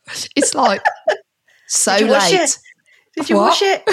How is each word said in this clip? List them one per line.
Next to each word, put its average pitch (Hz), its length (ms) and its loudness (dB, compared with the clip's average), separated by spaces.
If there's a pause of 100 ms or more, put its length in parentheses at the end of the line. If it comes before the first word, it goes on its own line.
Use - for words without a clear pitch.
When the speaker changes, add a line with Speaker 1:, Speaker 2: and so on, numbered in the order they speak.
(360)
Speaker 1:
It's - 180 0
like, 254 280 0 (260)
Speaker 2:
<laughs> - 600 -8
Speaker 1:
so - 300 -2
Speaker 2:
Did - 80 4
you 466 60 2
wash - 200 2
Speaker 1:
late. 359 100 2
Speaker 2:
it? 294 160 -2 (580)
Did 311 140 -6
you 220 80 2
Speaker 1:
What? 202 120 2
Speaker 2:
wash 349 120 0
it? 392 320 0